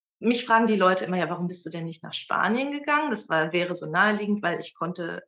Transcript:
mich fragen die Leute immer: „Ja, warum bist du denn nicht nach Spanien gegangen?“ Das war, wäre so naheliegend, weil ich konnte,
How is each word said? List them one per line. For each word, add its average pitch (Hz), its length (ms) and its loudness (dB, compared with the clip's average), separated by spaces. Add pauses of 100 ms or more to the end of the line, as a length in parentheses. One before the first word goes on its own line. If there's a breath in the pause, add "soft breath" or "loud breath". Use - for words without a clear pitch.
(200)
mich 233 260 0
fragen 226 220 4
die 214 80 4
Leute 185 300 4
immer: 185 120 -2
„Ja, 160 120 0
warum 175 180 -4
bist - 180 -10
du 165 60 -10
denn 165 140 -8
nicht 165 180 -12
nach 165 100 -14
Spanien 254 600 0
gegangen?“ 294 380 -2
Das - 180 -6
war, 160 240 0
wäre 175 220 0
so 156 160 -10
naheliegend, 208 520 2
weil 170 160 -2
ich - 160 -14
konnte, 175 520 -6